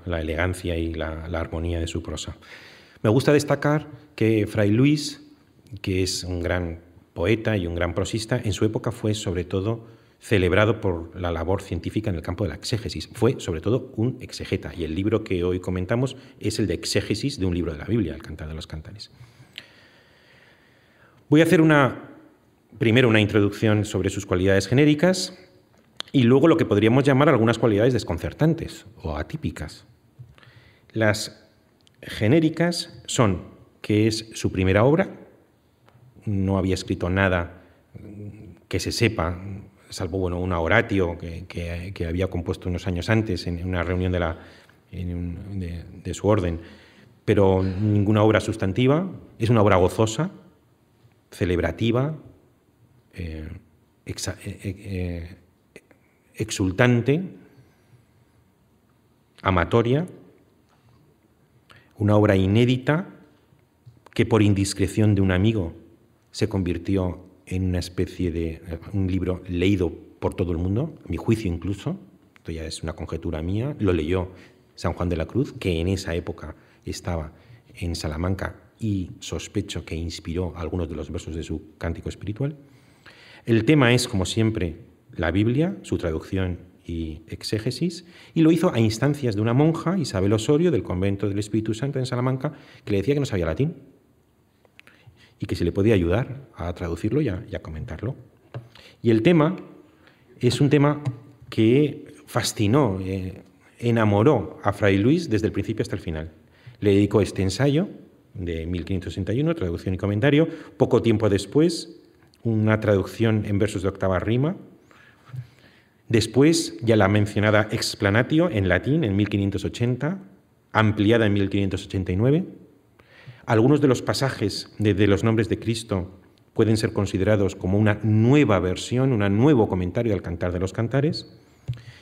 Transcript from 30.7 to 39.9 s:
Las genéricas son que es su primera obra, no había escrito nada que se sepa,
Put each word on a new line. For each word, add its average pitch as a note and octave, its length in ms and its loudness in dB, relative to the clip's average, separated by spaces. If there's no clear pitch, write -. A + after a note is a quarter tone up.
Las - 560 -2
genéricas D#3+ 1040 0
son G2 360 2
que G#2+ 240 2
es A2 280 -4
su - 160 -4
primera F#2+ 340 4
obra, E3 300 2
no G2 340 0
había F#2 160 0
escrito F2+ 360 -4
nada F2+ 520 2
que F#2+ 140 -4
se F#2+ 100 -4
sepa, F2+ 480 0